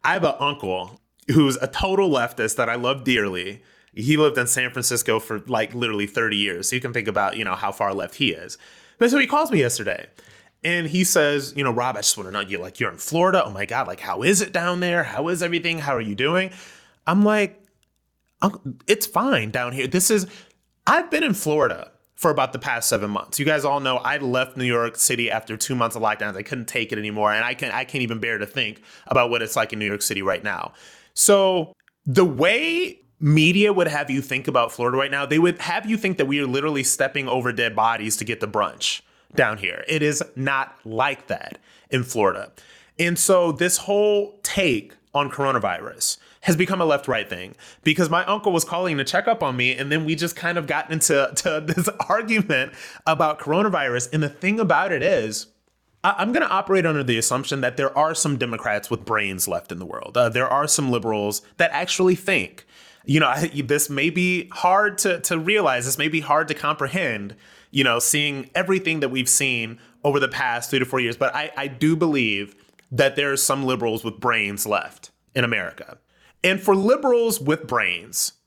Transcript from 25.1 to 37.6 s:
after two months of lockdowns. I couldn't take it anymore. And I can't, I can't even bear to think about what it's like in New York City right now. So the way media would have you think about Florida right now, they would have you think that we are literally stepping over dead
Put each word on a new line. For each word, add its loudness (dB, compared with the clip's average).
after -4
two -4
months 0
of -4
lockdowns. -2
I -10
couldn't -8
take -4
it -4
anymore. 0
And 2
I -2
can't, -6
I -2
can't -4
even -2
bear -2
to -2
think -6
about 4
what 0
it's -4
like 0
in -6
New -2
York -2
City -2
right -2
now. -6
So 4
the 6
way 0
media 4
would 2
have -4
you -2
think -4
about 2
Florida 0
right 0
now, -2
they 2
would 4
have -4
you 2
think -2
that 2
we 0
are 0
literally -2
stepping -2
over 0
dead 0